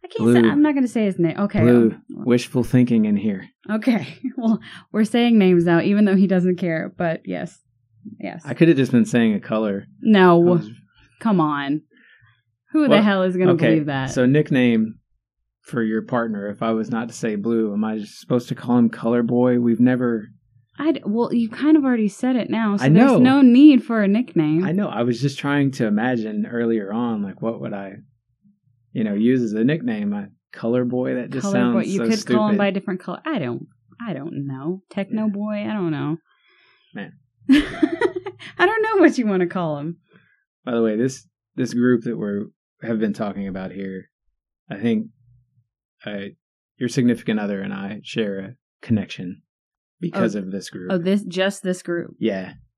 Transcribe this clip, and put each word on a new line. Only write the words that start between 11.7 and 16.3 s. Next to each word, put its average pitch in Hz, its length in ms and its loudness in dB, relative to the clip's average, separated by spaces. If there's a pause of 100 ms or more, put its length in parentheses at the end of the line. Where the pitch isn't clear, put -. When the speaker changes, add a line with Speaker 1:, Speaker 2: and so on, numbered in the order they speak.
Speaker 1:
Who 311 140 0
the 262 40 2
Speaker 2:
Well, 214 140 6
Speaker 1:
hell 196 200 2
is 185 140 -2
gonna 180 160 4
Speaker 2:
okay, 156 140 2
Speaker 1:
believe 151 180 2
that? 135 240 -4
Speaker 2:
so 127 160 2
nickname 123 720 2 (680)
for 117 220 -6
your 110 180 -4
partner, 110 480 -4